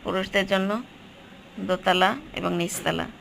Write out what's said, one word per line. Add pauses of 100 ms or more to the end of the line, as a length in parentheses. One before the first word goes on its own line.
পুরুষদের
জন্য (880)
দোতলা (220)
এবং
নিচতলা (160)